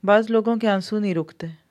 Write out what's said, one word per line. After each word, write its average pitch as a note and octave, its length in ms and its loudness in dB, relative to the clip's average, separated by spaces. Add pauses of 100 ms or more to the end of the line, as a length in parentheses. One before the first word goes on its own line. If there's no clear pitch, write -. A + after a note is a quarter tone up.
बाज़ G#3+ 260 4
लोगों A3+ 260 0
के A3 100 -2
आंसू G3+ 320 -2
नहीं G3+ 140 -2
रुकते E3 380 -6 (200)